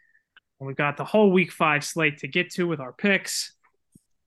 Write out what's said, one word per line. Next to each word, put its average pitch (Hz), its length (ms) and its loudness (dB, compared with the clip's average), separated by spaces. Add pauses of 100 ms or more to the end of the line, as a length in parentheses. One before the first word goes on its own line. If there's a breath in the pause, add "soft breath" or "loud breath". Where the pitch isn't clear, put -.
(600)
And 135 60 -10
we've 135 100 -10
got 147 220 -2
the 139 60 -8
whole 208 280 4
week 180 180 2
five 151 340 0
slate 151 340 -2
to 143 100 -12
get 175 240 -2
to 180 160 -2
with 156 120 -4
our 127 120 -12
picks. - 640 -2 (720)